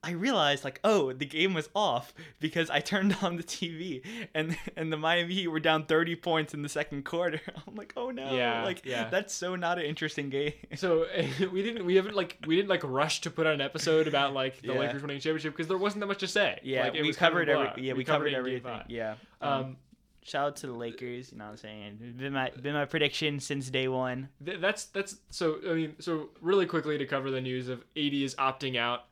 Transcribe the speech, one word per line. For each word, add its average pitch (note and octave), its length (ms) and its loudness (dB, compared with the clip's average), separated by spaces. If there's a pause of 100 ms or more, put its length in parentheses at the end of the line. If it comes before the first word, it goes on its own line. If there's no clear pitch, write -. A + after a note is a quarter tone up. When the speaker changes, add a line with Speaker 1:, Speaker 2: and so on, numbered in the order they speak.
Speaker 1:
I E3+ 100 -4
realized, E3+ 500 4
like, C3+ 200 -6
oh, F3+ 300 6
the C3+ 140 -4
game D#3+ 260 2
was D#3 220 -2
off D#3 360 2 (280)
because D#3+ 320 0
I D3 80 2
turned F#3+ 400 2
<laughs> - 20 -2
on F3 160 0
the E3 60 -6
T - 340 -6
V D#3+ 240 -6 (320)
and, D#3+ 240 0 (180)
and D#3+ 160 -2
the D#3 60 0
Miami E3+ 380 2
Heat F#3 140 0
were D#3 100 0
down D#3 260 4
thirty E3+ 300 4
points D#3+ 400 0
in D3 80 -6
the C#3+ 60 -6
second D3 360 -4
quarter. E3+ 340 -2 (140)
<laughs> - 140 -14
I'm - 80 -16
like, G#3+ 200 -14
"Oh B3 140 -4
no." C3+ 240 -4
Speaker 2:
Yeah, A#2 300 2
Speaker 1:
Like, F#3 200 -4
Speaker 2:
yeah. A#2 260 -4
Speaker 1:
that's F#3 220 -2
so F3+ 240 -4
not F3 220 0
an E3 80 -2
interesting D3+ 460 -4
game. D3 220 0 (100)
<laughs> - 120 -14
Speaker 2:
So E3 360 4
<laughs> E3 400 0
we F#3+ 100 0
didn't, A3 240 -2
we F3+ 120 6
haven't, G3+ 180 4
like, F#3 220 -2 (100)
we D#3+ 80 4
didn't, G3 140 4
like, F3+ 140 4
rush C#3+ 380 2
to E3+ 80 -4
put D#3+ 160 0
out D#3 80 4
an C#3+ 80 0
episode D#3 460 4
about, C#3+ 260 4
like, C3 280 -2
the A#2 120 -6
Speaker 1:
Yeah. C3 60 2
Speaker 2:
Lakers C3+ 240 0
winning C#3+ 160 -4
championship D#3 360 0
'cause D#3+ 120 -4
there F#3+ 100 2
wasn't G3+ 220 0
that G#3 80 -2
much G3 140 -2
to F#3+ 60 -2
say. G3+ 360 2
Speaker 1:
Yeah, C3 220 2
Speaker 2:
Like, B2 100 0
it D#3 80 0
Speaker 1:
we D3+ 60 4
Speaker 2:
was D3+ 80 -2
kind E3+ 100 6
of D#3+ 80 6
Speaker 1:
covered E3 140 2
every-, C#3 180 6
Speaker 2:
blah. - 100 -4
Speaker 1:
yeah, C3 160 -2
Speaker 2:
We B2+ 60 -2
Speaker 1:
we B2+ 40 -2
Speaker 2:
covered D3+ 120 4
Speaker 1:
covered D3 100 2
Speaker 2:
it D3 40 2
in C#3+ 40 -2
game C3 60 0 (260)
Speaker 1:
everything. A2+ 140 -8
Speaker 2:
five. - 100 -14
Speaker 1:
Yeah. A2 260 -4 (240)
Um, C#3+ 140 0
Speaker 2:
Um, C3 240 -2 (460)
Speaker 1:
shout C#3+ 240 -2
out C#3+ 80 -4
to D3 120 -10
the B2+ 60 -6
Lakers, B2 580 -8
you B2+ 60 -16
know G#2+ 80 -12
what G#2 60 -12
I'm G#2+ 60 -16
saying? G#2+ 600 -14
Been C#3 160 -4
my, C3 160 0 (100)
been C#3 140 -4
my D3 120 0
prediction D3 540 0
since C3+ 300 -4
day C3 180 0
one. B2+ 420 -2 (140)
Speaker 2:
Th-, F3 160 -8
that's, G3+ 260 0
that's, - 320 -8 (120)
so, D#3 300 0 (100)
I E3+ 60 2
mean, D#3+ 240 -2
so D#3 300 -4 (120)
really F3+ 240 4
quickly D3+ 320 0
to D3 80 0
cover C3+ 240 0
the C3 120 0
news B2+ 280 -2
of B2 160 -6 (100)
A D3 140 2
D C#3 140 0
is C3 120 -2
opting C3 440 0
out A#2+ 320 0